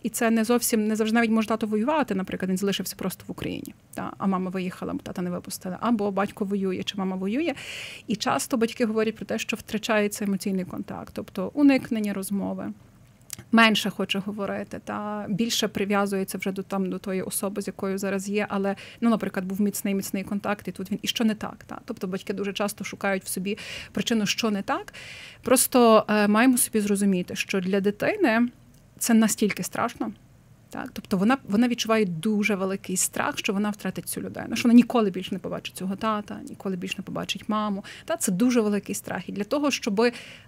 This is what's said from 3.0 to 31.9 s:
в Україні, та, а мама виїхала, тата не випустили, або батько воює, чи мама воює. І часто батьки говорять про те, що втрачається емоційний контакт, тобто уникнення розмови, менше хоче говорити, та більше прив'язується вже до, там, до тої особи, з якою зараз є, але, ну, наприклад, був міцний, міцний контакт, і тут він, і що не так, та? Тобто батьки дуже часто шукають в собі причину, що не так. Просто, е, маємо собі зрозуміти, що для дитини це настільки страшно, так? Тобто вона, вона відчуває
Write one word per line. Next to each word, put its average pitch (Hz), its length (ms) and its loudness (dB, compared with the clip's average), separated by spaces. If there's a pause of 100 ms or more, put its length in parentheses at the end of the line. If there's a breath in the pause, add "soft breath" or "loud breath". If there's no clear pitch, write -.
в - 20 -10
Україні, - 440 -6 (200)
та, - 240 -6
а - 80 -2
мама 185 240 0
виїхала, 180 520 -4
тата 196 200 -6
не 180 80 -2
випустили, 180 500 -8
або 208 300 0
батько 196 340 -2
воює, 190 380 -2
чи - 160 -6
мама 185 180 -2
воює. 247 380 -2 (520 loud breath)
І 220 100 -2
часто - 400 0
батьки 226 280 0
говорять 220 320 0
про - 100 -10
те, 220 120 -2
що - 180 -4
втрачається 208 680 -2
емоційний 190 400 -2
контакт, - 500 -10
тобто 196 400 -6
уникнення 254 600 4
розмови, 190 580 -4 (800)
менше 220 380 6
хоче 190 280 -4
говорити, 202 640 -6
та 208 440 -6
більше 220 400 0
прив'язується 202 680 0
вже 190 140 -4
до, 196 100 -6
там, 190 280 -2
до 185 80 -4
тої 185 240 -4
особи, 202 400 -4
з - 40 -6
якою 196 320 -4
зараз 196 300 -2
є, 208 200 0
але, 196 280 0 (240 loud breath)
ну, 233 100 4
наприклад, 196 340 0
був 190 160 -4
міцний, 202 340 0
міцний 190 300 -4
контакт, 202 440 -4
і 180 40 -8
тут 190 180 -8
він, 202 120 -2
і - 40 -6
що - 180 0
не 214 100 4
так, - 320 -10
та? - 180 -12
Тобто 220 220 -8
батьки 190 260 -6
дуже 196 200 -4
часто 202 320 -4
шукають 196 400 -2
в - 40 -10
собі 196 300 -4 (340 loud breath)
причину, 208 340 0
що - 240 0
не 196 120 -2
так. 339 320 -4 (480 loud breath)
Просто, 240 640 6
е, 208 200 4
маємо 240 300 6
собі - 220 0
зрозуміти, 196 560 2
що - 240 -2
для 190 200 0
дитини 240 680 2 (500)
це - 160 4
настільки 214 480 4
страшно, - 500 -4 (600)
так? - 200 -10
Тобто - 240 -2
вона, 226 220 4 (100)
вона 233 200 4
відчуває 220 360 2